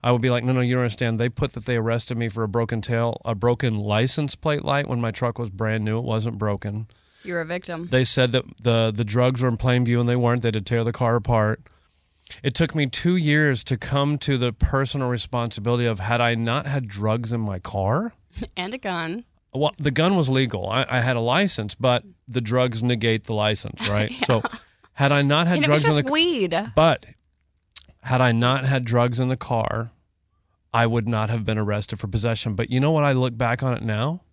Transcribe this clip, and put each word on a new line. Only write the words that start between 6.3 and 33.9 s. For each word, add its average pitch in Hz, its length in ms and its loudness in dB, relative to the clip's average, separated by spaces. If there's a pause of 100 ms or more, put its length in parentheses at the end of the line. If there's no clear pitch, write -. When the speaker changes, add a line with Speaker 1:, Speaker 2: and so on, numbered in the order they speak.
Speaker 1:
broken." 104 500 -4 (360)
Speaker 2:
You 180 120 -6
were 170 60 -4
a 160 40 -6
victim. 175 440 -8
Speaker 1:
They 127 140 4
said 127 300 2
that 127 100 0 (180)
the, 113 320 2
the 110 120 -2
drugs 123 360 2
were 131 60 2
in 120 80 2
plain 123 300 2
view 120 160 2
and 120 80 2
they 123 80 2
weren't. 120 240 2
They 117 60 0
had 110 80 0
to 110 60 -2
tear 117 220 0
the 117 80 -2
car 117 240 0
apart. 110 460 2 (840)
It 131 100 -2
took 160 220 0
me 151 120 0
two 175 280 0
years 151 500 2
to 127 120 -2
come 143 420 0
to 139 180 0
the 120 140 0
personal 135 560 -2
responsibility 120 800 -2
of, 113 140 -2
had 113 200 0
I 117 160 2
not 117 320 -2
had 139 200 -4
drugs 110 440 -2
in 120 80 -2
my 101 200 -4
car 113 540 -2 (220)
Speaker 2:
<laughs> - 220 -10
And 185 160 -6
a 262 40 -8
gun. 180 460 -6 (300)
Speaker 1:
Well, 147 240 0
the 143 140 -2
gun 170 260 2
was 151 120 2
legal. 117 400 0
I, 123 200 0
I 123 100 0
had 123 160 0
a 117 60 0
license, 120 540 0
but 123 280 2 (240)
the 123 140 -2
drugs 117 420 0
negate 117 420 2
the 117 100 -4
license, 107 520 -2
right? 104 240 0
Speaker 2:
<laughs> 247 80 -12
Yeah. - 60 0
Speaker 1:
So 113 160 2 (520)
had 139 200 2
I 143 80 4
not 147 260 4
had 175 100 2
Speaker 2:
And - 80 2
it - 40 4
was 147 140 6
Speaker 1:
drugs 466 140 4
in 147 60 2
Speaker 2:
just 262 40 -2
Speaker 1:
the 269 40 0
Speaker 2:
weed. 226 640 0
Speaker 1:
But 156 300 4 (960)
had 127 180 0
I 123 140 6
not 123 320 2
had 135 180 2
drugs 120 380 2
in 127 80 0
the 131 80 -2
car, 113 540 -4 (840)
I 117 140 4
would 113 200 0
not 110 220 -2
have 113 160 -2
been 107 120 0
arrested 104 420 -4
for - 80 -8
possession. 110 480 -2
But 113 140 -4
you 127 120 2
know 147 100 4
what? 151 140 4
I 139 80 4
look 127 240 0
back 117 260 0
on 131 120 0
it 110 80 -8
now. 113 380 -2 (120)